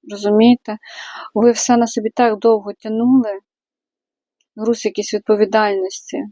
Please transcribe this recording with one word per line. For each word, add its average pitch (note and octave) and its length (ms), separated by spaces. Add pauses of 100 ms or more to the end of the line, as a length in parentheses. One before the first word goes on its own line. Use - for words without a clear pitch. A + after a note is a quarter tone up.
(120)
розумієте? G#3+ 640 (560)
Ви A#3 180
все A#3+ 260
на A#3 100
собі A3 220
так A3 300
довго G#3 340
тягнули, A3+ 640 (1160)
груз A3 300
якісь G#3 280
відповідальності G#3 1040 (140)